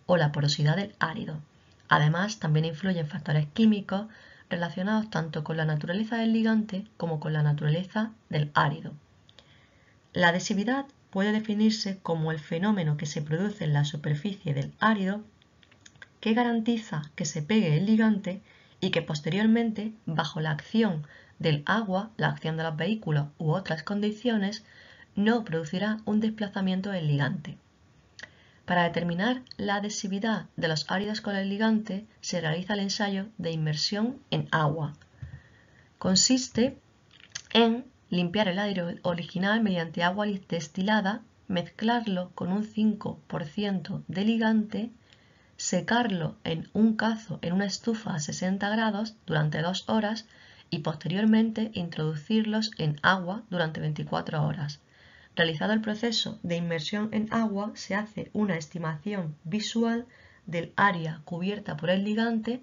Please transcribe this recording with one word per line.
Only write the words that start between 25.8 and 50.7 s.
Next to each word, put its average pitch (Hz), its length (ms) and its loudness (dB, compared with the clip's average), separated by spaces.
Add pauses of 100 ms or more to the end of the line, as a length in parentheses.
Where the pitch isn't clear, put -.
un 214 160 2
desplazamiento 196 680 -2
del 180 160 -2
ligante. 143 500 0 (1080)
Para 175 200 4
determinar 175 580 0 (140)
la 202 180 -2
adhesividad 202 720 -2 (100)
de 165 120 -2
los 156 200 -2
áridos 208 320 -2
con 202 140 -4
el 196 140 -2
ligante, 214 580 0 (140)
se - 200 -4
realiza 165 340 -2
el 202 60 -2
ensayo 196 460 -2 (100)
de 165 140 -4
inmersión 165 680 -2 (120)
en 151 220 -2
agua. 156 420 0 (1040)
Consiste 254 800 2 (760)
en 233 320 4 (240)
limpiar 180 380 0
el 185 140 -2
árido 190 280 -2 (140)
original 185 600 0
mediante 170 420 0
agua 196 220 0 (220)
destilada, 190 760 0 (260)
mezclarlo 196 880 -2
con 180 160 -4
un 208 120 0
cinco 214 640 0
por - 200 -6
ciento 190 600 -4
de 185 180 -2
ligante, 220 640 2 (640)
secarlo 185 880 0
en 165 280 -4
un 220 240 4
cazo 220 460 -2
en 170 120 -2
una 202 120 2
estufa 220 480 -4
a 151 60 -2
sesenta 190 480 -2
grados 220 480 0 (100)
durante 156 340 0
dos 180 280 -2
horas 220 380 0 (440)